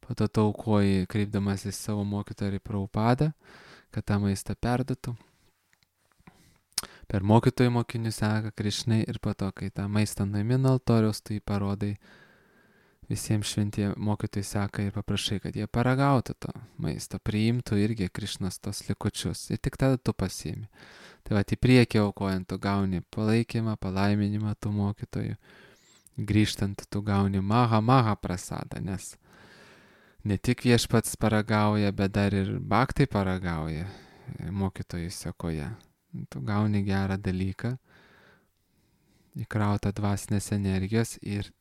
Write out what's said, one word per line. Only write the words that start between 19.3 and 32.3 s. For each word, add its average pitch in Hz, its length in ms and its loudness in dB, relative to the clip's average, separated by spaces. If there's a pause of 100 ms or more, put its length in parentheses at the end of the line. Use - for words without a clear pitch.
Ir 107 80 -4
tik - 160 -4
tada 135 240 2
tu - 160 -2
pasiimi. - 560 -6 (560)
Tai 110 80 2
vat 101 160 0
į - 80 -2
priekį 120 460 6
aukojant 95 420 -2
tu 98 80 -4
gauni 98 560 0
palaikymą, 113 640 0
palaiminimą 104 800 0
tų 104 240 -4
mokytojų. 104 560 -4 (800)
Grįžtant 104 720 2
tu 104 160 -4
gauni 98 400 2
maha, 110 400 4
maha 117 320 4
prasadą, - 640 -6
nes - 380 -8 (1040)
ne 101 140 2
tik - 260 0
Viešpats 120 520 4
paragauja, 107 760 2
bet 101 200 0
dar 101 220 2